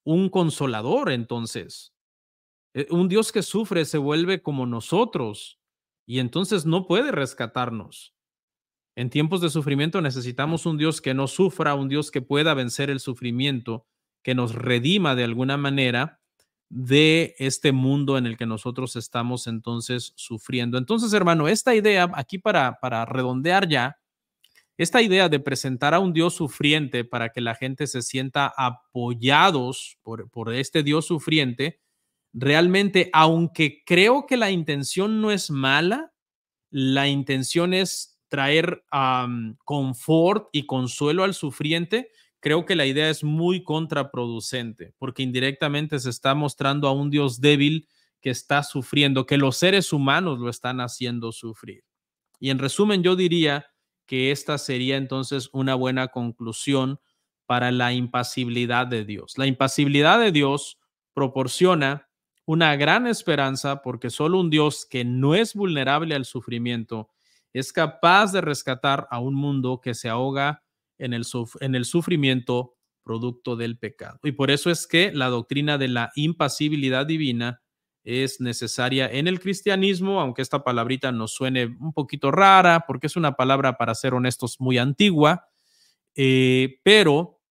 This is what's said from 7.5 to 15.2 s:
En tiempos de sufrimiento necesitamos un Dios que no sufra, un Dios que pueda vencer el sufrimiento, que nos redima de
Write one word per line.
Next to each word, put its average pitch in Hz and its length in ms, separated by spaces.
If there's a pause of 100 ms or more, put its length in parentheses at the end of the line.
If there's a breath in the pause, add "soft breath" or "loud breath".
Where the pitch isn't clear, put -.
En 120 160
tiempos 156 300
de 170 80
sufrimiento 151 520
necesitamos 135 640
un 160 140
Dios 156 220
que 131 120
no 135 140
sufra, 160 480
un 139 120
Dios 147 220
que 139 120
pueda 147 340
vencer 135 340
el 135 100
sufrimiento, 123 880 (380)
que 127 100
nos 120 220
redima 127 580
de 123 100